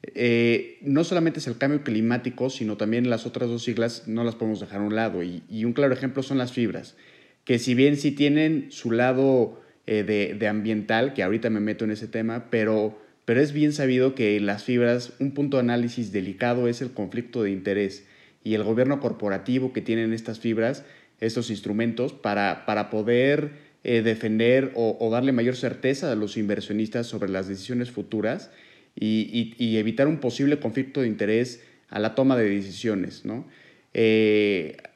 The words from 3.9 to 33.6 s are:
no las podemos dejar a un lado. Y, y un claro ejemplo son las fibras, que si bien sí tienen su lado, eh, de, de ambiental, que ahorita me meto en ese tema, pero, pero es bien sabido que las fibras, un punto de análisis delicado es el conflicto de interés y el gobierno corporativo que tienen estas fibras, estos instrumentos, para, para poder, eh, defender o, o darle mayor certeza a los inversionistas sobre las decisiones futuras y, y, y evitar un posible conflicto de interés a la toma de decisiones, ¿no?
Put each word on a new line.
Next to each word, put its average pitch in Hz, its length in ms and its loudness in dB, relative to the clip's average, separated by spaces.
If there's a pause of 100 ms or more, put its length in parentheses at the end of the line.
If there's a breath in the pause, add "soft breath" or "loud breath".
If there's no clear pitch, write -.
no 113 180 -2
las 113 120 -2
podemos 110 240 -2
dejar 101 200 -8
a 104 40 0
un 107 100 -2
lado. 101 280 -2
Y, 87 280 -6
y 110 140 -4
un 120 100 0
claro 139 180 4
ejemplo 131 300 -2
son 135 160 -2
las 123 140 -2
fibras, 95 440 -4 (480 soft breath)
que 123 140 2
si 123 160 0
bien 143 240 6
sí 147 140 0
tienen 151 580 2
su - 220 -4
lado, 127 680 2 (260 loud breath)
eh, 107 180 0
de, 101 300 0
de 104 140 0
ambiental, 110 640 0
que 101 100 -2
ahorita 110 280 0
me 104 100 0
meto 107 240 -2
en 107 60 -2
ese 107 160 -6
tema, 117 440 -4
pero, 107 460 2 (280 loud breath)
pero 120 160 4
es 147 120 4
bien 151 200 2
sabido 131 420 2
que 107 240 2
las 101 240 -2
fibras, 120 560 0
un 135 140 -2
punto 139 240 0
de 123 80 2
análisis 120 480 -2
delicado 120 560 0
es 120 140 -2
el 123 100 -6
conflicto 113 500 -4
de 101 80 0
interés 98 560 -2 (380 soft breath)
y 107 100 0
el 107 80 0
gobierno 127 380 2
corporativo 120 720 -2
que 110 80 -4
tienen 113 320 -2
estas 113 260 -8
fibras, 113 460 -2 (340 soft breath)
estos 113 320 -2
instrumentos, 113 600 -2
para, 101 540 -2
para 104 240 -2
poder, 127 640 2 (300 loud breath)
eh, 117 200 2
defender 117 720 2
o, 113 240 0
o 113 100 0
darle 131 220 2
mayor 123 240 2
certeza 139 560 -2
a - 20 0
los 107 220 -2
inversionistas 107 720 -2
sobre 98 220 -4
las 95 180 -4
decisiones 120 420 -6
futuras 107 600 -4 (440 soft breath)
y, 110 640 -2
y, 123 60 -2
y 110 140 2
evitar 113 280 2
un 156 120 0
posible 139 400 0
conflicto 131 420 -4
de 123 80 0
interés 110 560 -2 (240 soft breath)
a 104 100 -8
la 110 160 -2
toma 131 220 4
de 110 120 4
decisiones, 98 760 -4
¿no? 117 220 -8 (480 soft breath)